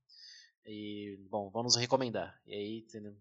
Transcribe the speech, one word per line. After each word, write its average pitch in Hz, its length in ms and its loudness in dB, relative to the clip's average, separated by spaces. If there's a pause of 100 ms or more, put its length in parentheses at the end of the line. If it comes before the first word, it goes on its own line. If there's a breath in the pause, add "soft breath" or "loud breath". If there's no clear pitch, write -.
(640 loud breath)
E, 104 520 -8 (120)
bom, 101 220 0
vão 113 120 0
nos 120 120 6
recomendar. 120 720 2
E 104 100 -14
aí, 110 260 -4 (100)
ten-, 104 300 -10